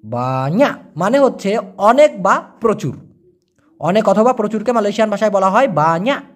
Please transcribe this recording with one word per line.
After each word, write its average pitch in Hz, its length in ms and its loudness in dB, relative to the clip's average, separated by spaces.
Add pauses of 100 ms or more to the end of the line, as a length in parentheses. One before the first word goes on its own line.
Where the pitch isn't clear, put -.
বাña 131 600 -2 (280)
মানে 208 240 0
হচ্ছে 220 380 0 (200)
অনেক 233 460 4
বা 247 200 2 (160)
প্রচুর। 196 380 -2 (800)
অনেক 202 300 0
অথবা 220 240 4
প্রচুরকে 220 380 -4
মালয়েশিয়ান 220 380 0
ভাষায় 208 220 -2
বলা 190 180 2
হয় 240 180 2
বাña 165 460 0 (220)